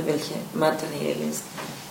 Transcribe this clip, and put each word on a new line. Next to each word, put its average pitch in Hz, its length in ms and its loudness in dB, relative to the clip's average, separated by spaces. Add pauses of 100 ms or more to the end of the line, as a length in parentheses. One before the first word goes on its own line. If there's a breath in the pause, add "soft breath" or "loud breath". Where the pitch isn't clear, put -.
welche 151 280 2 (200)
materiell 151 640 2 (120)
ist. - 140 -2 (480 loud breath)